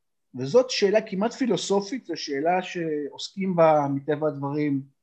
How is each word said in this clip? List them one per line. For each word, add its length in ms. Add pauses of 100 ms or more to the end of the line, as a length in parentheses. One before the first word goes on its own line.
(340)
וזאת 360
שאלה 300
כמעט 320
פילוסופית, 720
זו 120
שאלה 460
שעוסקים 960
בה 380
מטבע 340
הדברים 540 (200)